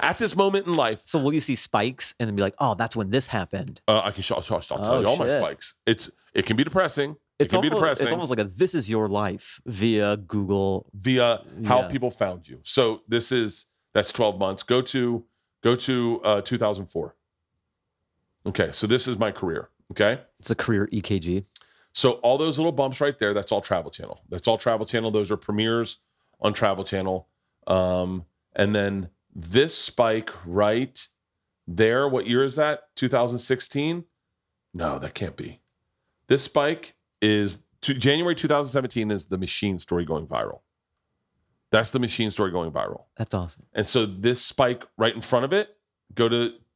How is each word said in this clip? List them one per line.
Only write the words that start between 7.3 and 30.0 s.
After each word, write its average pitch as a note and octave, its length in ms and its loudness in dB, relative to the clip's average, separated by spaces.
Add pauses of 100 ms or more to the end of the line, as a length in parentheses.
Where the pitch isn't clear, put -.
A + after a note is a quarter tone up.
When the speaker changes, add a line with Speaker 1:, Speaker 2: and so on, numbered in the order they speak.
Speaker 1:
It C#3+ 60 4
Speaker 2:
It's - 60 -4
Speaker 1:
can F#3 100 4
be D3 40 4
Speaker 2:
almost, D#3+ 140 2
Speaker 1:
depressing. C#3+ 260 2
Speaker 2:
it's A#2 60 0
almost E3 180 -2
like A#2+ 80 0
a G#2+ 60 2
"This A2 320 0
Is A#2 120 -2
Your A2 200 2
Life" G2+ 580 -4
via G#2 500 2
Google. G2 800 -2
Speaker 1:
Via A#2 480 2 (240)
how B2 140 6
Speaker 2:
Yeah. F#2 80 0
Speaker 1:
people B2 240 -4
found F#2 340 -4
you. B1+ 160 -20
So A2+ 460 0
this A#2 240 -2
is, A2+ 340 -2 (260)
that's G#2 200 0
twelve G#2 260 0
months. G2 240 -2
Go B2+ 200 2
to, A#2+ 420 -2 (400)
go A#2 100 4
to, B2 480 0
uh, G#2 200 4
two A#2+ 160 -4
thousand G#2 280 -2
four. D#2+ 300 -8 (1300)
Okay, F#2 240 0
so G#2+ 160 -4
this B2+ 220 0
is A#2+ 100 -2
my G#2 140 0
career, - 360 -6 (220)
okay? G#2+ 300 2 (180)
Speaker 2:
It's - 140 -2
a - 20 -2
career G#2 380 0
E A2 80 -2
K G2 180 -2
G. F2+ 260 -2 (480)
Speaker 1:
So B2+ 200 4 (100)
all B2 160 4
those D#3 180 -2
little D#3+ 140 0
bumps C3 300 -2
right C#3+ 180 0
there, G#2 160 0
that's G2+ 160 -4
all G2+ 120 0
Travel F2 280 -2
Channel. - 380 -14
That's F2 180 -8
all A2+ 120 4
Travel A2+ 280 0
Channel. A2+ 240 0
Those G#2 220 0
are G#2 40 0
premieres A2 640 -2 (420)
on G#2+ 120 2
Travel G2 320 0
Channel. F#2+ 420 -4 (400)
Um, F2+ 600 0 (280)
and G#2 220 2
then G2 320 -2 (320)
this A2 360 2
spike A2+ 540 0 (140)